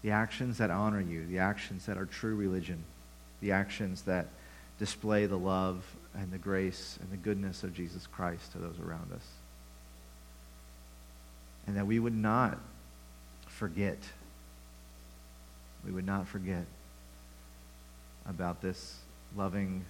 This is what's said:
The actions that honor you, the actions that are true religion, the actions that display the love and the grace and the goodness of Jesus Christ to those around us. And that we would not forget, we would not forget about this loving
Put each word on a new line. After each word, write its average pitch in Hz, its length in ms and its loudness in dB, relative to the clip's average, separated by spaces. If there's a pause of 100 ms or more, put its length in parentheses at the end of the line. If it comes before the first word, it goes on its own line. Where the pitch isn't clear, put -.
The 107 80 4
actions 110 480 4
that 107 120 6
honor 104 300 6
you, 82 260 0
the 92 120 0
actions 98 480 2
that 101 100 0
are 95 100 -2
true 110 280 0
religion, 92 480 2 (580)
the 98 120 4
actions 95 500 4
that 90 240 4 (520)
display 107 480 4
the 95 120 4
love 92 460 4 (300)
and 95 180 -2
the 92 60 -4
grace 95 640 2
and 92 100 -6
the 98 60 -4
goodness 98 460 0
of 92 120 -2
Jesus 87 320 -4
Christ 87 460 -2
to 90 60 -8
those 82 220 -4
around 82 320 -4
us. - 140 -8 (2500)
And 101 100 2
that 98 100 4
we 113 120 8
would 113 180 6
not 110 420 8 (880)
forget, 82 520 0 (1900)
we 95 80 -4
would 92 140 0
not 98 200 4
forget 92 380 0 (1600)
about 87 320 0
this - 380 -2 (380)
loving 92 540 2